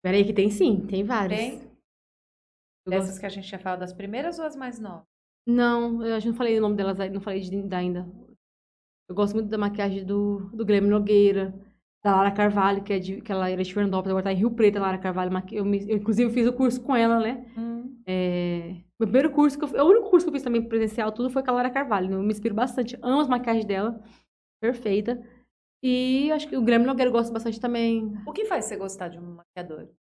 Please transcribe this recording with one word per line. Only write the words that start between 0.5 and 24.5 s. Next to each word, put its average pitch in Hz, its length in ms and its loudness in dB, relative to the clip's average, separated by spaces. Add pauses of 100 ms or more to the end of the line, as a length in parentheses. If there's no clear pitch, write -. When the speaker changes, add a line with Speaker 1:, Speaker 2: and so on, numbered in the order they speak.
Speaker 1:
sim, 214 360 2
tem 196 180 -4
vários. 214 340 -2
Speaker 2:
Tem? 254 220 -6 (1200)
Speaker 1:
Eu 185 60 -8
Speaker 2:
Dessas 190 200 0
Speaker 1:
gosto - 100 -12
Speaker 2:
que 208 60 -10
a - 20 -6
gente 190 200 -12
tinha 190 120 -12
falado, 185 200 -6
das 180 120 -8
primeiras 226 480 -8
ou 320 40 -8
as 294 120 -8
mais 247 240 -12
novas? 180 240 -14 (420)
Speaker 1:
Não, 240 580 2
eu 226 160 -2
já 233 100 -2
não 226 60 -2
falei 233 220 2
o - 40 2
nome 208 120 2
delas 196 240 -2
aí, 190 100 -4
não 196 120 -6
falei 196 200 -4
de, 190 220 -6
da 185 160 -4
ainda. 180 300 -2 (1000)
Eu 185 60 -10
gosto 202 200 0
muito 220 140 -2
da 214 100 -4
maquiagem 202 460 -2
do, 202 480 -2
do 220 120 -4
Guilherme 202 240 4
Nogueira, 202 680 4 (480)
da 196 140 4
Lara 196 160 4
Carvalho, 202 500 2
que 202 100 -4
é 196 60 0
de, 190 220 -6
que - 100 -14
ela 190 180 -2
era 185 140 -2
de 185 100 -4
Fernandópolis, 190 380 0
agora 190 140 0
tá 196 80 0
em 185 40 0
Rio 220 140 2
Preto, 214 280 4
a - 20 0
Lara 190 180 0
Carvalho. 185 340 -2
Maqui-, 185 240 -4
eu 202 80 -2
me, 202 240 0
eu, 220 100 0
inclusive, 220 340 2
fiz 240 160 2
o 247 40 2
curso 254 300 2
com 262 140 0
ela, 226 240 4
né? 220 260 -4 (100)
Speaker 2:
Hum. 233 480 -10
Speaker 1:
É, 180 680 -2 (280)
meu 226 80 0
primeiro 269 240 4
curso 285 260 4
que 294 80 -4
eu, 262 220 0
o - 40 6
único 466 200 6
curso 359 160 6
que 285 40 0
eu 254 40 -6
fiz 277 80 -4
também 233 260 0
presencial, 220 440 -2
tudo 240 180 -2
foi 262 140 -2
com 254 60 0
a 247 40 2
Lara 247 160 0
Carvalho, 240 380 0
né? 190 80 -2
Eu 190 60 -2
me 208 100 2
inspiro 208 240 -2
bastante, - 440 -2
amo 262 200 2
as 269 80 2
maquiagens 233 360 0
dela, 202 380 -2 (580)